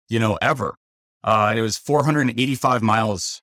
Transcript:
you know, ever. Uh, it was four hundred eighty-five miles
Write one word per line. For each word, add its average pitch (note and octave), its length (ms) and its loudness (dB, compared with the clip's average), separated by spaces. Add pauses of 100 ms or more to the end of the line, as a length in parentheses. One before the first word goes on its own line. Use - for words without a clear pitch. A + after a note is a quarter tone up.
you A2+ 100 -2
know, A2 220 0
ever. A#2+ 340 -2 (480)
Uh, G#2+ 320 2
it A2+ 60 0
was A2 160 -2
four C#3 280 0
hundred D3 260 2
eighty-five B2 520 0
miles A2 600 0